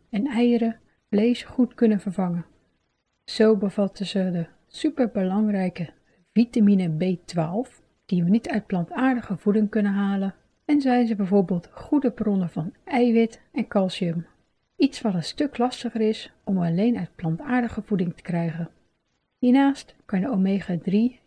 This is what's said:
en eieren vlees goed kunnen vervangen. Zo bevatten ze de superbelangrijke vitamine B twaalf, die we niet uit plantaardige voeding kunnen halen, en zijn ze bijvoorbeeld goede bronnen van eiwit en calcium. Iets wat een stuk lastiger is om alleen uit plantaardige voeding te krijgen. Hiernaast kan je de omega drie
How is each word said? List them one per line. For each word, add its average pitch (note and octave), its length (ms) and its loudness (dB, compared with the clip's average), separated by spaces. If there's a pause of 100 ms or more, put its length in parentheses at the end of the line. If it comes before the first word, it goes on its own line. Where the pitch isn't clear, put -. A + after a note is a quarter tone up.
en G#3+ 180 -2
eieren A#3 520 0 (300)
vlees A3+ 340 2
goed - 300 0
kunnen G#3+ 260 4
vervangen. F3 460 -4 (800)
Zo A3 320 4
bevatten G3 500 -2
ze F#3 260 -2
de E3+ 140 -4 (220)
superbelangrijke G3+ 1200 -2 (440)
vitamine G3+ 560 4
B E3+ 380 -2
twaalf, E3+ 540 -4 (240)
die F3+ 180 0
we E3+ 60 2
niet A3+ 200 2
uit A#3 160 -4
plantaardige A3+ 720 -2
voeding G#3 320 0
kunnen G3+ 240 0
halen, G3 420 -2 (300)
en D4 160 2
zijn B3 260 2
ze A3+ 80 -2
bijvoorbeeld F#3+ 580 0
goede - 380 -2
bronnen G3 380 -2
van D#3+ 240 -8 (100)
eiwit A#3+ 580 2 (100)
en B3 160 -4
calcium. F3 580 -2 (500)
Iets - 260 0
wat G#3 120 0
een E3+ 100 -2
stuk - 340 -6
lastiger A#3+ 440 -4
is A3 320 -2 (100)
om G3 140 -2
alleen F3+ 400 0
uit F3+ 180 -8
plantaardige A3 680 -4
voeding F3+ 340 -2
te - 60 -20
krijgen. E3+ 480 -4 (760)
Hiernaast C#4 480 2 (100)
kan F#3+ 140 -2
je F#3 60 -2
de - 60 -4
omega F#3+ 460 0
drie G#3 500 0